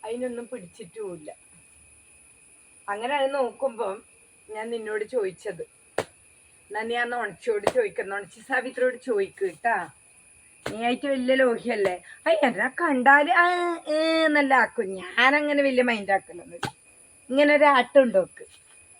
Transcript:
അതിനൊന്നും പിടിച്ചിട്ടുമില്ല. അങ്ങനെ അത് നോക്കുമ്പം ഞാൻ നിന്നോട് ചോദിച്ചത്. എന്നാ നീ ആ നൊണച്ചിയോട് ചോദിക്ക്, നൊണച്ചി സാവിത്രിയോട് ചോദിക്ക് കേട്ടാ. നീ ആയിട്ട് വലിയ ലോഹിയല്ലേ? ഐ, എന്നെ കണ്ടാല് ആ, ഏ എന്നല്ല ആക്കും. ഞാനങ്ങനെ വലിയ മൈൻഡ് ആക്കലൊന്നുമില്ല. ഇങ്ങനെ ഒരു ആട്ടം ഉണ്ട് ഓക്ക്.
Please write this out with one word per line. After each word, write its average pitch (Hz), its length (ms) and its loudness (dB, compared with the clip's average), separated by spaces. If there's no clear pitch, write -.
അതിനൊന്നും 240 480 -8
പിടിച്ചിട്ടുമില്ല. 175 760 -14
അങ്ങനെ 214 260 -6
അത് 269 200 0
നോക്കുമ്പം 233 600 -4
ഞാൻ 214 220 -10
നിന്നോട് 214 340 -6
ചോദിച്ചത്. 196 580 -6
എന്നാ 214 180 -8
നീ 233 140 -6
ആ 240 80 0
നൊണച്ചിയോട് 220 720 -4
ചോദിക്ക്, 226 360 -2
നൊണച്ചി 202 300 -10
സാവിത്രിയോട് 254 560 -4
ചോദിക്ക് 202 380 -4
കേട്ടാ. 175 320 -4
നീ 202 180 -6
ആയിട്ട് 247 220 -2
വലിയ 262 280 0
ലോഹിയല്ലേ? 226 600 0
ഐ, 330 40 4
എന്നെ 226 220 0
കണ്ടാല് 294 520 4
ആ, - 20 6
ഏ 302 100 0
എന്നല്ല 294 280 2
ആക്കും. 233 460 0
ഞാനങ്ങനെ 285 600 2
വലിയ 254 280 2
മൈൻഡ് 202 260 0
ആക്കലൊന്നുമില്ല. 175 520 -8
ഇങ്ങനെ 285 260 4
ഒരു 294 100 6
ആട്ടം 247 260 6
ഉണ്ട് 214 160 2
ഓക്ക്. - 260 -4